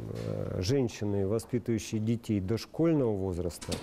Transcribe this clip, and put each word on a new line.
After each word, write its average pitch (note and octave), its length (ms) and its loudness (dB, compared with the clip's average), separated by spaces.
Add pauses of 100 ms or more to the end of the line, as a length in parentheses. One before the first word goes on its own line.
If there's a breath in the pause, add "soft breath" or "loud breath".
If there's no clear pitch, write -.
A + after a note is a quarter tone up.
(260)
э, G#1 340 -2
женщины, G#2 680 2
воспитывающие A2 720 0
детей A2 400 0
дошкольного A#2 760 2
возраста, F2 560 -2 (100)